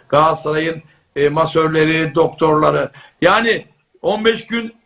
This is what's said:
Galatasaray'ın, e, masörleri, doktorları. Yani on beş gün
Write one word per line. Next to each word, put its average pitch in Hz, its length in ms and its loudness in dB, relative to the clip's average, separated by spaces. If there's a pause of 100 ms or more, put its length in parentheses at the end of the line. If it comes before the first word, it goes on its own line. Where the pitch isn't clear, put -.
Galatasaray'ın, 156 720 -2 (340)
e, 143 120 2
masörleri, 160 880 0
doktorları. 151 760 0 (300)
Yani 208 460 0 (360)
on 214 220 -2
beş 226 220 -2
gün 226 280 -8 (120)